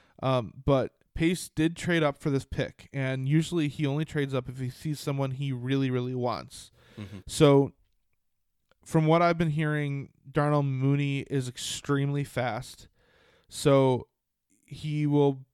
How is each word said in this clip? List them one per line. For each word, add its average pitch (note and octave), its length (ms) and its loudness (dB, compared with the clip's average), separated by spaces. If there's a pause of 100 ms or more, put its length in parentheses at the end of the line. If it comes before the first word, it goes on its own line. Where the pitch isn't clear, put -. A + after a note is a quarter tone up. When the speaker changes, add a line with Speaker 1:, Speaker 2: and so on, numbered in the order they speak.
(220)
Speaker 1:
Um, B2+ 320 -2 (120)
but C3+ 280 2 (220)
Pace E3 340 0
did E3 260 -2
trade E3 280 0
up C#3+ 140 0
for - 120 -4
this C3+ 160 0
pick, - 480 -8
and C3 340 -4
usually D#3 400 2
he C#3+ 180 -4
only C#3+ 200 -2
trades C#3 280 -4
up B2+ 140 -4
if B2+ 120 -12
he B2+ 100 -6
sees D3 320 -8
someone C#3 300 -4
he C#3 200 -6
really, C3 380 0
really B2+ 260 -4
wants. A#2 560 -6 (260)
Speaker 2:
Mm-hmm. G#2 200 -12 (100)
Speaker 1:
So C#3 460 6 (1120)
from D#3+ 200 2
what E3 160 6
I've E3+ 160 4
been E3 120 0
hearing, D3 600 -4 (220)
Darnell D3 320 2
Mooney C#3 580 0
is B2+ 280 -4
extremely C#3+ 720 -2
fast. B2 640 -6 (640)
So C3+ 580 4 (580)
he D3+ 420 -4
will C#3+ 360 4 (100)